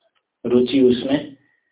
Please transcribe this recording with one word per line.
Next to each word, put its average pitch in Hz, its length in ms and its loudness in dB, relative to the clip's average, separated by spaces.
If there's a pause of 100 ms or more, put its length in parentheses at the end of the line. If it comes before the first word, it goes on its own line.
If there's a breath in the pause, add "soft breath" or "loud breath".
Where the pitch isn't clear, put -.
(460)
रुचि 123 380 0
उसमें, 127 540 -2 (340 soft breath)